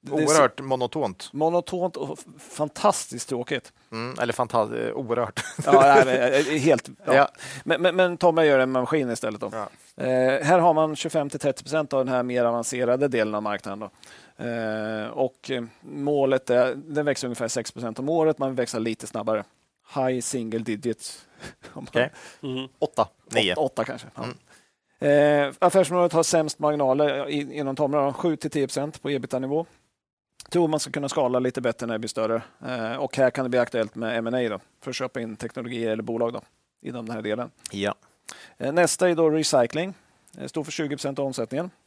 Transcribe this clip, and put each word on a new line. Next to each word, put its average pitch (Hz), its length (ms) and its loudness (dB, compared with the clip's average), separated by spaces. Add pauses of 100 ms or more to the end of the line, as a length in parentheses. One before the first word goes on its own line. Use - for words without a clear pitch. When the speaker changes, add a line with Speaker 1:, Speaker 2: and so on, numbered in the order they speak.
Speaker 1:
Det 147 220 -2
är 156 40 2
så 147 80 4
Speaker 2:
Oerhört 139 260 4
monotont. 131 720 -4
Speaker 1:
monotont 170 640 -2
och 139 220 -8
f-, - 60 -18 (260)
fantastiskt - 760 -2
tråkigt. 123 440 -6 (200)
Speaker 2:
Mm, 117 280 -8
eller 117 120 0
fanta-, 113 560 -2
eh, 113 60 -6
oerhört. 117 580 -4
<laughs> - 140 -8
Speaker 1:
Ja, - 140 6
nej, 139 260 10
men, 127 260 2
eh, 143 280 2
helt, 135 280 4 (160)
ja. 147 100 2
Speaker 2:
Ja. 139 140 8 (360)
Speaker 1:
Men, 160 180 0
men, 180 140 4
men 180 200 2
Tomra 165 280 4
gör 143 140 6
en 131 120 2
maskin 131 400 0
istället 110 300 -6
då. 104 120 -6
Speaker 2:
Ja. 107 160 -8 (360)
Speaker 1:
Eh, 127 400 2
här 175 140 6
har 165 160 6
man 156 220 2
tjugofem 151 340 -2
till 147 100 -8
trettio 139 220 -2
procent 147 300 -2
av 131 120 2
den 127 100 -2
här 123 80 2
mer 123 220 0
avancerade 123 640 0
delen 110 260 0
av 104 80 -2
marknaden 104 360 -6
då. 107 120 -12 (540)
Eh, 110 640 -4
och, 131 420 -4
eh, 123 140 -4 (160)
målet 139 680 0
är, 123 240 4
den 147 300 -4
växer 139 220 -2
ungefär 120 220 -4
sex 117 240 -6
procent 117 260 -8
om 135 100 -4
året, 156 300 2
man 135 160 -4
växer 123 260 -4
lite 110 260 -4
snabbare. 110 380 -4 (500)
High 131 260 0
single 113 380 -6
digits. 113 680 -6 (220)
<laughs> - 260 -20
Speaker 2:
Okej. - 360 -2 (300)
Speaker 3:
Mhm. 131 280 -8 (100)
Speaker 2:
Åtta, - 300 0 (220)
nio. 104 240 2
Speaker 1:
Åt-, - 40 -4
åtta 131 260 -2
kanske. 120 300 -12
Ja. 123 100 -12
Speaker 2:
Mm. 123 120 -10 (640)
Speaker 1:
Eh, 147 580 4
affärsområdet 175 540 4
har 165 100 4
sämst 156 360 0
marginaler 143 680 2
i-, 143 300 -6
inom 135 180 -4
Tomra, 147 300 0
då, 139 60 -2
sju 165 240 -2
till 151 140 -6
tio 143 160 0
procent 147 360 -6
på 143 80 -4
ebitda-nivå. 135 560 -4 (840)
Tror 170 180 4
man 151 120 0
ska 135 100 -8
kunna 143 180 -6
skala 127 300 2
lite 127 220 0
bättre 120 260 -2
när 117 80 -4
det 107 40 -4
blir 110 100 -6
större. 113 340 -2 (240)
Eh, 120 300 -6
och 135 200 -6
här 131 140 6
kan 135 140 -4
det 127 40 -4
bli 123 100 2
aktuellt 117 360 0
med 113 240 -4
M 113 80 -4
and 120 100 -2
A 123 120 0
då, 101 120 -4 (220)
för 139 80 -10
att 123 60 -8
köpa 127 240 -6
in 113 160 -8
teknologi 117 500 -8
eller 110 160 -2
bolag 117 300 -2
då, - 80 -10 (420)
inom 120 240 -10
den 113 80 -8
här 110 80 -8
delen. 113 280 -4 (200)
Speaker 2:
Ja. 101 240 -2 (640)
Speaker 1:
Eh, 127 140 -4
nästa 175 380 4
är 170 40 2
då 160 160 4
recycling. 156 640 2 (440)
Eh, - 80 -12
står 151 180 -8
för 156 80 -12
tjugo 151 240 -4
procent 139 220 -6
av 139 80 -2
omsättningen. 135 440 -6 (160)